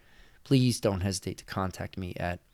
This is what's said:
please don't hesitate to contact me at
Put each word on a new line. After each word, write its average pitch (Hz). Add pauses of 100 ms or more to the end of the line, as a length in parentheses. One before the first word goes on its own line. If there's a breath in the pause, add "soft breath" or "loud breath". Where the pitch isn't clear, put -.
(440 soft breath)
please 127
don't 98
hesitate 95
to -
contact 90
me 92
at 87 (140)